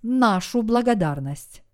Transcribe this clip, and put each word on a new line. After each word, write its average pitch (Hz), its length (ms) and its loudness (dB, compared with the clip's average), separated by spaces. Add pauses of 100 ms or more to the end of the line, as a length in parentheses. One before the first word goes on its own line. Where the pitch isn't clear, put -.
нашу 233 600 0
благодарность. 185 1000 -2 (100)